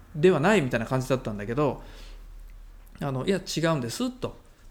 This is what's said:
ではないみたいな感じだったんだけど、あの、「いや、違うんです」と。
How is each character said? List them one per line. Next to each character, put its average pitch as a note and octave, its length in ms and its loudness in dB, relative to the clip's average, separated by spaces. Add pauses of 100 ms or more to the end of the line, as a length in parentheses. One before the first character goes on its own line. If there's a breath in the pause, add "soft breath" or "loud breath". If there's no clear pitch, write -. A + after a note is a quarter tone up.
(160)
で D#3+ 140 6
は E3 100 6
な G3 160 6
い F3 60 6
み C3 80 0
た B2 80 2
い - 20 -2
な A2+ 60 -2
感 D#3+ 160 2
じ - 80 -2
だ C3+ 60 4
っ B2+ 40 2
た A2+ 120 -6
ん G#2 80 -6
だ G#2 80 -6
け A#2 80 -4
ど、 C#3 260 0 (1200 loud breath)
あ C#3+ 100 -2
の、 C3 140 -4
「い - 60 0
や、 F#3+ 80 2
違 - 220 -4
う E3 160 4
ん C3 40 -2
で A#2 80 -4
す」 B3+ 240 -4
と。 - 240 -8 (340 soft breath)